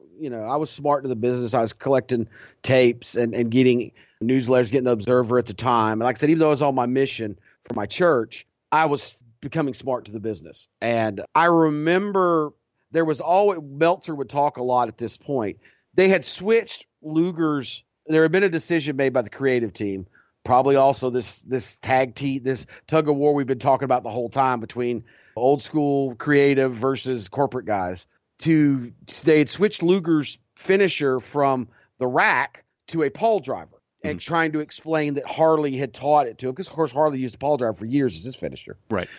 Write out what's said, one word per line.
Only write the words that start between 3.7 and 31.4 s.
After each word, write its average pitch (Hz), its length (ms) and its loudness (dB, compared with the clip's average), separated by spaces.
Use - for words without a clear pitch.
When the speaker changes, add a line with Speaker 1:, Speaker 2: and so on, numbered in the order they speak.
Speaker 1:
newsletters, 123 500 2
getting 135 140 0
the 123 60 2
Observer 120 460 2
at 117 80 0
the 104 80 -12
time. 113 480 2
And 117 40 0
like 123 120 0
I - 20 -10
said, 147 120 2
even 165 80 4
though 156 80 4
it 151 40 4
was 143 100 0
on 139 140 0
my 123 120 0
mission 127 500 -2
for - 80 -8
my 104 100 -4
church, 143 600 -2
I 156 140 4
was - 380 -6
becoming 143 340 -4
smart 123 300 -6
to 104 60 -20
the 110 80 -10
business. 98 480 -10
And 110 400 -2
I 165 100 4
remember 170 1040 2
there 165 140 2
was 156 160 -2
always, 185 400 2
Meltzer 156 540 -2
would 139 140 -6
talk 143 280 -2
a 127 60 -6
lot 123 240 2
at 107 100 -14
this 117 200 -8
point. 123 420 -4
They 190 160 4
had 185 160 2
switched 220 600 -2
Luger's, 156 840 -2
there 156 160 4
had 160 80 4
been 190 120 4
a 196 60 2
decision 151 460 -2
made 135 180 0
by 127 80 2
the 101 80 -12
creative 123 440 0
team, 98 340 -6
probably 131 340 4
also 135 320 4
this, 120 320 -6
this - 360 -8
tag 131 380 0
team, 135 280 -4
this 123 220 -4
tug 156 220 2
of 147 60 2
war 147 180 2
we've 143 140 0
been 127 120 -2
talking 135 260 0
about 127 180 0
the 117 60 -8
whole 117 200 -6
time 131 300 0
between 120 440 -4
old 135 260 2
school 143 540 -2
creative 139 580 2
versus 123 560 -4
corporate 127 360 -4
guys, 92 420 -4
to, 143 520 2
they 156 160 4
had 143 100 2
switched 208 340 -2
Luger's 165 540 0
finisher 165 640 0
from 135 480 -2